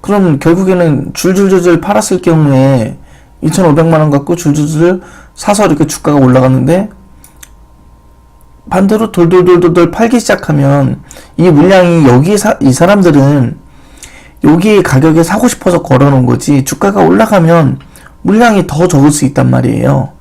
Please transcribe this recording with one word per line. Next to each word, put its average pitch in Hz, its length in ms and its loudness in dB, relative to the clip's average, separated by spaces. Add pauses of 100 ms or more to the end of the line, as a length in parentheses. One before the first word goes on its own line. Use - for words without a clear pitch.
그럼 185 380 0
결국에는 175 720 0
줄줄줄줄 180 680 0
팔았을 202 400 -4
경우에 135 760 0 (440)
이천오백만 160 580 0
원 156 100 0
갖고 143 260 -2
줄줄줄 156 680 -2 (340)
사서 208 300 -2
이렇게 151 220 -2
주가가 147 320 -4
올라갔는데 131 680 0 (1800)
반대로 208 420 -2
돌돌돌돌돌 175 800 2
팔기 233 280 -2
시작하면 139 840 -2 (360)
이 170 120 2
물량이 170 580 4
여기에 143 300 2
사-, 208 240 -2
이 135 100 2
사람들은 147 840 2 (840)
여기 180 380 2
가격에 156 420 2
사고 190 240 -4
싶어서 175 360 -4
걸어놓은 135 420 0
거지, 127 380 -2
주가가 196 400 -2
올라가면 170 760 2 (440)
물량이 214 440 0
더 160 200 -2
적을 151 240 2
수 151 140 -4
있단 135 240 -2
말이에요. 127 600 -2 (120)